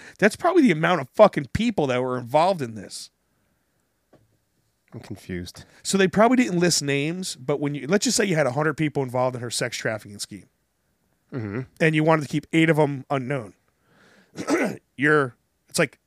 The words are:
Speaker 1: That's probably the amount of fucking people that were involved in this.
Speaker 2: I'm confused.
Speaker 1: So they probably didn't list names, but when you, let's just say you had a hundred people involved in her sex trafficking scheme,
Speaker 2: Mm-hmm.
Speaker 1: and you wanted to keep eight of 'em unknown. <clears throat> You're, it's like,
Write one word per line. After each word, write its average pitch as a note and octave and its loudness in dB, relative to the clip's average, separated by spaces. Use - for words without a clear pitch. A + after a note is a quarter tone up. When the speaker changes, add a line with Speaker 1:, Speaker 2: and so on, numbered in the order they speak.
Speaker 1:
That's G#3 2
probably F4 4
the A#3+ 6
amount E3 2
of C3 -8
fucking F3+ 4
people G3+ 0
that B2 0
were B2+ -2
involved D3+ 0
in A2 -8
this. - -16
Speaker 2:
I'm A#2 -16
confused. - -12
Speaker 1:
So - 0
they F#3+ 4
probably A#3 4
didn't G#3 2
list F3 2
names, C#3+ -4
but C3+ -4
when C#3+ -4
you, C3+ -8
let's G3+ 0
just A#3 0
say A3 0
you F#3 0
had D3+ 2
a B2 -2
hundred D3+ -2
people D3 -2
involved B2+ -2
in A#2+ -10
her A#2+ -8
sex B2 -6
trafficking G#2 -8
scheme, G2 -14
Speaker 2:
Mm-hmm. A2+ -6
Speaker 1:
and D#3+ 4
you D#3 2
wanted D#3 4
to - -10
keep D3 -4
eight D#3+ 4
of D3+ 2
'em C#3 0
unknown. C3 -6
<clears throat> B3 -4
You're, C#3+ 2
it's - -6
like, - -4